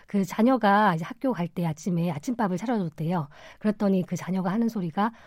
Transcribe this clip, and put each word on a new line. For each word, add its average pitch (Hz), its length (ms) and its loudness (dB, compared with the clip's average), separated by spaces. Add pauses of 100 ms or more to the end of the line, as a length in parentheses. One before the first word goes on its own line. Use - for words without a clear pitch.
그 196 180 0
자녀가 214 720 4
이제 160 100 -4
학교 - 260 -4
갈 175 160 -2
때 175 180 -4
아침에 170 460 -2
아침밥을 185 460 -2
차려줬대요. 175 720 -2 (300)
그랬더니 202 460 0
그 180 120 -6
자녀가 180 340 -4
하는 233 160 0
소리가, 208 460 -2 (140)